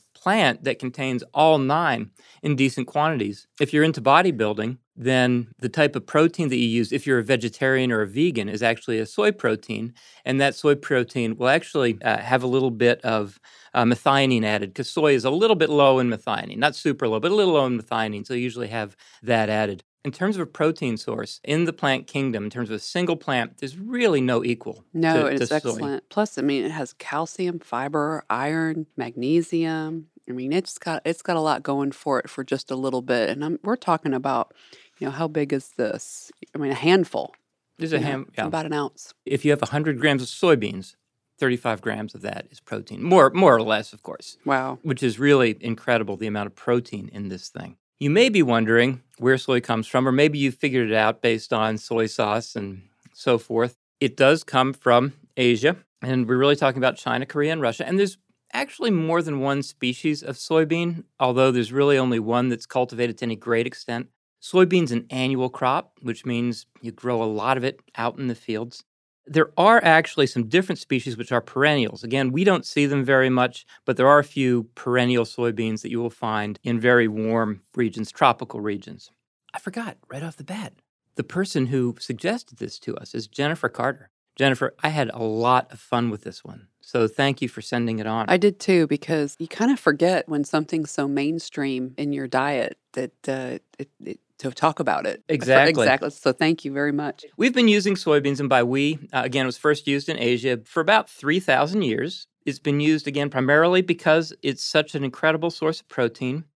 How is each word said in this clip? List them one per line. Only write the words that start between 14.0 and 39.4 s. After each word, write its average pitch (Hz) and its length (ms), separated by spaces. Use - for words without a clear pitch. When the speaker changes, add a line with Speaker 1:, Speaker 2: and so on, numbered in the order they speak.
Speaker 1:
added, 104 280
'cause - 160
soy 151 240
is 120 120
a 131 40
little 202 260
bit 160 140
low 139 300
in 123 100
methionine. 110 480
Not 143 180
super 139 320
low, 110 120
but 165 120
a 208 40
little 190 200
low 139 120
in 123 120
methionine. 110 460
So 131 80
you 123 80
usually 120 280
have 107 260
that 110 280
added. 107 340
In 139 80
terms 196 260
of 180 40
a 160 40
protein 151 520
source, - 460
in 160 220
the 165 80
plant 131 340
kingdom, 123 380
in 107 40
terms 120 200
of 110 60
a 104 40
single 170 380
plant, 123 400
there's 139 200
really 214 440
no 127 240
equal 113 480
Speaker 2:
No, 165 300
Speaker 1:
to, 143 40
Speaker 2:
it's 135 140
Speaker 1:
to 120 60
soy. 151 80
Speaker 2:
excellent. 131 540
Plus, - 280
I 131 40
mean, 139 220
it 156 80
has 156 220
calcium, 170 640
fiber, 147 720
iron, 156 560
magnesium. 160 1120
I - 20
mean, 127 220
it's 185 240
got, 165 280
it's 165 160
got 175 140
a 165 60
lot 147 220
going 139 280
for 139 280
it - 100
for - 140
just 131 280
a 135 40
little 131 260
bit. 123 280
And 139 140
I'm, 165 200
we're 220 120
talking 160 380
about, 131 400
you 135 60
know, 139 60
how 160 160
big 147 260
is 139 160
this? - 600
I - 60
mean, 139 120
a 131 40
handful. 165 600
Speaker 1:
There's 160 160
a 147 40
Speaker 2:
You 127 60
know, 143 60
Speaker 1:
ham-, 135 280
yeah. 107 100
Speaker 2:
about 160 180
an 147 80
ounce. 143 400
Speaker 1:
If 135 180